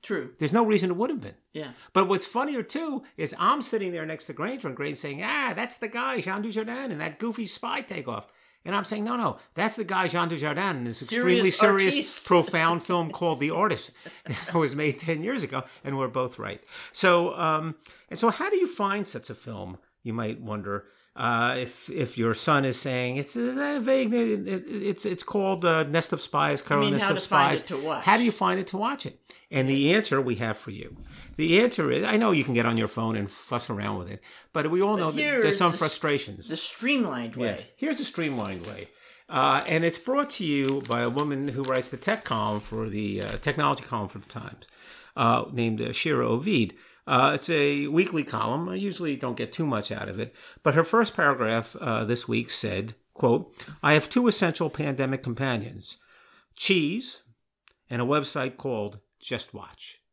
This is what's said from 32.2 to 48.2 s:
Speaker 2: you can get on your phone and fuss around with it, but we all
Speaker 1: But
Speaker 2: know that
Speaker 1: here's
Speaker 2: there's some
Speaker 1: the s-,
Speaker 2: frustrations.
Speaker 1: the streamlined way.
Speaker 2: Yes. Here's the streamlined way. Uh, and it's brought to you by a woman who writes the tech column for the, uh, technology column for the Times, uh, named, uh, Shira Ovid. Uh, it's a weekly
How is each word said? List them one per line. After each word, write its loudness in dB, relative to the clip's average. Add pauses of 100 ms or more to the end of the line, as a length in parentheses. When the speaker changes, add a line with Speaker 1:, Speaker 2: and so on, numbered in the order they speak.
Speaker 2:
you 4
can 0
get 4
on 2
your 2
phone -2
and -4
fuss -6
around -4
with -10
it, -14 (320)
but 0
we 2
all 4
Speaker 1:
But 0
Speaker 2:
know 0
that -2
Speaker 1:
here's 2
Speaker 2:
there's 4
some 6
Speaker 1:
the -2
s-, -4
Speaker 2:
frustrations. -2
Speaker 1:
the -4
streamlined -2
way. -2
Speaker 2:
Yes. -8
Here's -4
the -4
streamlined -4
way. -12 (400)
Uh, 4
and 2
it's 0
brought 0
to -4
you 0
by 0
a 0
woman -2
who -4
writes -2
the -10
tech -2
column 0
for -6
the, -2
uh, -4 (100)
technology 0
column -4
for -12
the -20
Times, -14 (500)
uh, 4
named, 0
uh, -2
Shira 0
Ovid. 2 (340)
Uh, 6
it's -4
a 2
weekly 2